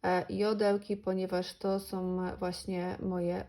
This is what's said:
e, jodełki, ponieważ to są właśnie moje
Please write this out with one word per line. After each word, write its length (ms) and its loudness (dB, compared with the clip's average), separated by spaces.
e, 260 4
jodełki, 680 2
ponieważ 560 0
to 260 0
są 420 -2
właśnie 600 -4
moje 500 -2